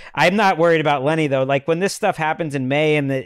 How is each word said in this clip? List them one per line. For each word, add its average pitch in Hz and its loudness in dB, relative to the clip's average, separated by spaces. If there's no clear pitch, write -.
I'm 170 2
not 196 2
worried 165 4
about 147 0
Lenny, 156 0
though. 135 0
Like, 135 -2
when 165 0
this 190 -2
stuff 190 -2
happens 156 -4
in 131 -4
May 151 2
and 143 -2
the, 135 -4